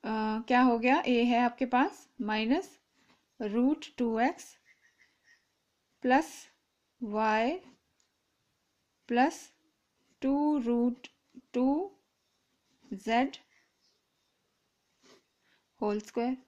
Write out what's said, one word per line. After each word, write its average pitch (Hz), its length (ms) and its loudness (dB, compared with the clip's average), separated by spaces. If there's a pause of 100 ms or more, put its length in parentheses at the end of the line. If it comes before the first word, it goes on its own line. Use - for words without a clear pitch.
अ, 220 440 -4
क्या 247 140 4
हो 240 160 4
गया, 254 280 2
ए 240 180 2
है 240 160 2
आपके 247 260 0
पास 254 420 -2 (140)
माइनस 220 560 -2 (600)
रूट 247 460 0 (120)
टू 226 220 -2
एक्स 294 240 -2 (1600)
प्लस 262 220 4 (760)
वाई 220 520 0 (1600)
प्लस 247 320 0 (840)
टू 269 120 0 (240)
रूट 240 500 -2 (460)
टू 247 100 0 (1300)
ज़ेड 233 460 -2 (2500)
होल 208 200 -2
स्क्वायर 240 360 -4 (120)